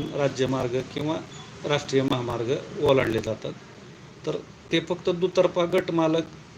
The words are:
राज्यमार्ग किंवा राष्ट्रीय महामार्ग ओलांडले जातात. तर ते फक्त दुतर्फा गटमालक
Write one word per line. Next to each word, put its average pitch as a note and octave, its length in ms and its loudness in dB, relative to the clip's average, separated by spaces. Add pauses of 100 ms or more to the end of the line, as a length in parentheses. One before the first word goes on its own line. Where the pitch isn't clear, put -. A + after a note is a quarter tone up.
(160)
राज्यमार्ग C3 640 0 (140)
किंवा D3+ 240 -2 (480)
राष्ट्रीय C#3 380 2
महामार्ग A#2+ 500 0 (300)
ओलांडले C3+ 360 4
जातात. - 340 -6 (720)
तर D3+ 100 -2 (360)
ते E3 80 4
फक्त F3 300 -2
दुतर्फा F3+ 560 2
गटमालक E3 580 2 (340)